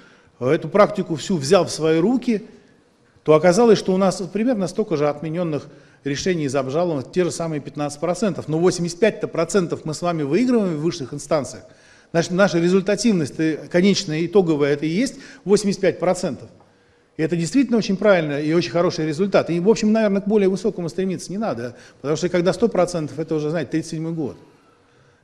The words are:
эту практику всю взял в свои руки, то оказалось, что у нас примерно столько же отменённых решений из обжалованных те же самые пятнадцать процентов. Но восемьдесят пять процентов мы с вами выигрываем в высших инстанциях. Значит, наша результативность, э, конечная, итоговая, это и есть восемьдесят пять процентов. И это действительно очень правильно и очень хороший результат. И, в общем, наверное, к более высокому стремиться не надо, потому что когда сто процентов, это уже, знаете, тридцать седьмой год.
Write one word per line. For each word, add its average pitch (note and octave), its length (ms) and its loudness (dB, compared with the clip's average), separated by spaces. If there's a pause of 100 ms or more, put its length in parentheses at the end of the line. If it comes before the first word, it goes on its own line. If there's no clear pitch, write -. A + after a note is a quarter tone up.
(420)
эту C#3+ 260 0
практику F#3 480 2
всю F3 220 -4
взял D#3+ 260 4
в - 80 -4
свои D#3+ 280 0
руки, A3+ 440 0 (800)
то D3+ 100 4
оказалось, F3+ 460 6
что F#3 140 -2
у F#3 40 2
нас F#3+ 240 0 (120)
примерно G#3 340 0
столько G#3 300 -4
же D3 100 2
отменённых D#3 600 -4 (360)
решений D3 420 -2
из C3 100 -2
обжалованных C#3+ 560 -2
те F3+ 120 0
же D#3+ 80 0
самые D#3+ 300 -6
пятнадцать D3 380 -8
процентов. F3 480 -2
Но D#3 120 -2
восемьдесят F3 400 0
пять G#3 320 0
процентов D#3+ 540 0
мы D#3 80 -6
с - 80 -10
вами E3+ 220 -2
выигрываем G3 540 2
в D3 40 -6
высших E3 320 -4
инстанциях. C#3+ 500 -4 (480)
Значит, E3+ 200 0
наша F3+ 280 2
результативность, F#3+ 800 0
э, D3+ 320 -2
конечная, F3 540 2
итоговая, D#3+ 480 2
это D3 120 -4
и D3+ 40 0
есть G#3+ 260 -2 (300)
восемьдесят G3 360 2
пять E3+ 180 0
процентов. F3+ 500 -4 (680)
И - 60 -4
это D#3 140 -2
действительно A3+ 420 0
очень G3 180 0
правильно E3 440 2
и D3+ 140 0
очень E3+ 180 0
хороший E3 340 0
результат. D#3+ 440 0
И, E3+ 100 0
в F3+ 100 0
общем, G#3+ 220 2
наверное, G#3 300 2
к G3 60 -6
более G3+ 220 4
высокому F#3 400 -4
стремиться F#3 420 -6
не F#3+ 60 -8
надо, B2 380 -6 (260)
потому D3+ 160 -2
что F3+ 120 -2
когда F3 240 0
сто A3+ 140 0
процентов, D#3+ 520 -2
это D#3+ 160 -4
уже, D3+ 160 -2
знаете, D#3 200 -4
тридцать D#3+ 200 -4
седьмой D#3+ 220 -6
год. C#3 220 -6 (880)